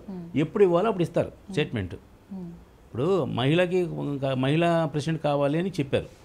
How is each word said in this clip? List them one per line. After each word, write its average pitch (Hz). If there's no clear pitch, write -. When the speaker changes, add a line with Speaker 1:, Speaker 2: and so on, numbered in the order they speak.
Speaker 1:
Hmm. 175
Speaker 2:
ఎప్పుడు 147
ఇవ్వాలో 180
అప్పుడు 185
ఇస్తారు 156
Speaker 1:
Hmm. -
Speaker 2:
స్టేట్మెంట్. 120
Speaker 1:
Hmm. -
Speaker 2:
ఇప్పుడు 151
మహిళకి 151
ఇంకా 143
మహిళా 160
ప్రెసిడెంట్ 156
కావాలి 143
అని 190
చెప్పారు. 127